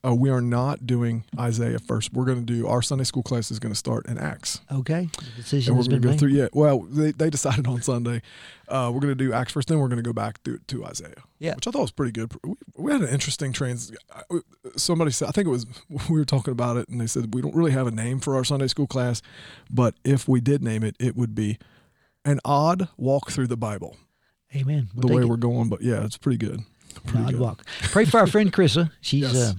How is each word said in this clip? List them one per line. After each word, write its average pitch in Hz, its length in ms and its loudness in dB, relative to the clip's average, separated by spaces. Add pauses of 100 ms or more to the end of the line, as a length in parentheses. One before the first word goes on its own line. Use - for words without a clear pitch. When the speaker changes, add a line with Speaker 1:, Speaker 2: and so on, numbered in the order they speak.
Speaker 1:
Uh, 123 80 4
we 131 160 4
are 127 100 2
not 123 460 0
doing 117 380 0 (120)
Isaiah 117 440 -2
first. 113 320 -4
We're 127 120 -2
gonna 127 180 0
do, 117 260 -2
our 120 140 2
Sunday 135 200 -2
school 127 220 -2
class 120 260 -4
is 110 80 -8
gonna 110 160 -6
start 117 320 -4
in 120 100 -6
Acts. - 440 -8 (100)
Speaker 2:
Okay. 156 480 -2
The 120 240 -14
decision 131 300 0
Speaker 1:
And 123 40 6
we're 123 40 6
Speaker 2:
has 120 80 0
Speaker 1:
gonna 135 120 2
Speaker 2:
been - 20 4
Speaker 1:
go 131 80 4
Speaker 2:
made. 147 100 4
Speaker 1:
through, 143 100 6
yeah, 139 220 4
well, 139 360 4
they, 151 220 2
they 156 200 0
decided 131 360 0
on 123 160 -2
Sunday. 120 400 -2 (460)
Uh, 123 260 -2
we're 135 60 -2
gonna 139 160 0
do 131 160 0
Acts 120 200 -2
first, 143 140 -2
then 156 140 2
we're 131 80 2
gonna 120 140 0
go 117 100 -4
back 110 320 -6
to, 120 140 -6 (100)
to - 180 -8
Isaiah. - 380 -14 (160)
Speaker 2:
Yeah. 156 160 -4
Speaker 1:
Which 127 100 -6
I 240 60 -4
thought 277 100 -2
was 113 80 -2
pretty 127 220 -2
good. 110 200 -6 (120)
We, 185 100 -6 (220)
we 285 160 -2
had 277 100 2
an 135 60 0
interesting 135 440 -2
trans-, 120 380 -6 (400)
uh, 175 80 -2 (380)
somebody 165 340 2
said, 127 180 -2
I 139 40 -4
think 196 160 2
it - 20 2
was, 123 160 0 (220)
<laughs> 139 200 -8
we 160 80 2
were 151 80 4
talking 131 280 0
about 120 240 0
it, 123 120 -4
and 120 120 -6
they 113 80 -2
said, 117 260 -2
"We 127 80 0
don't 147 140 -2
really 165 160 4
have 131 160 2
a - 20 0
name 117 300 -4
for 135 160 -2
our 127 80 0
Sunday 139 240 0
school 139 180 0
class, 123 340 -2 (480)
but 120 360 2
if 135 240 2
we 127 120 6
did 135 220 2
name 110 220 0
it, 104 160 -2
it 123 160 0
would 120 180 -2
be 107 240 -2 (680)
an 143 200 2
odd 160 420 2 (100)
walk 135 360 0
through 127 160 0
the 120 80 -2
Bible." 117 400 -6 (580)
Speaker 2:
Amen. 139 400 0
We'll 123 140 0
Speaker 1:
The 117 60 4
way 123 80 4
Speaker 2:
take 120 40 4
it. - 40 2
Speaker 1:
we're 117 80 2
going, 120 300 0
but - 140 -4
yeah, 107 220 0
it's 107 120 -6
pretty 123 220 0
good. 110 220 -4 (340)
Speaker 2:
An - 100 -18
Speaker 1:
Pretty 117 220 -2
Speaker 2:
odd 131 60 -2
Speaker 1:
good. 123 80 -2
Speaker 2:
walk. 117 240 -2 (180)
Pray 214 240 4
for 233 120 6
our 196 80 8
friend 208 260 4
Krista. 165 440 4
Speaker 1:
<laughs> - 60 -20
Speaker 2:
She's, 139 180 0
Speaker 1:
Yes. 127 160 0
Speaker 2:
uh, 117 220 4